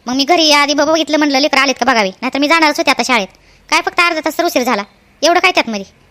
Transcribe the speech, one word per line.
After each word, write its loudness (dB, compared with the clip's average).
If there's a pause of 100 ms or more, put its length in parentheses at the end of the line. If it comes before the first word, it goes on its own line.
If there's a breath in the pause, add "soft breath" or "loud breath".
मग -4
मी 0
घरी 2
आधी 2
बाबा 0
बघितलं, 0
म्हणलं 2
लेकरं 0
आलेत 0
का 0
बघावी, 0
नाहीतर -8
मी 0
जाणारच 2
होते 0
आता -2
शाळेत. 0 (440 soft breath)
काय 0
फक्त -2
अर्धा 0
तास -4
तर 0
उशीर 0
झाला, -2 (400)
एवढं 2
काय 2
त्यात -2
मध्ये? -8 (260)